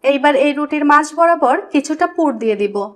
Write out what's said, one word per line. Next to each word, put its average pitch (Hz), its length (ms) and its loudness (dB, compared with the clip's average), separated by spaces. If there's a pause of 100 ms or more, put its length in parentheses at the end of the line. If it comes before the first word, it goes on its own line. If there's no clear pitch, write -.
এইবার 277 300 2 (100)
এই 294 140 0
রুটির 294 340 -4
মাঝ 294 140 4 (120)
বরাবর 320 380 2 (160)
কিছুটা 302 340 -2 (100)
পুর 311 140 0 (120)
দিয়ে 220 200 -2
দিব। 202 140 -4 (200)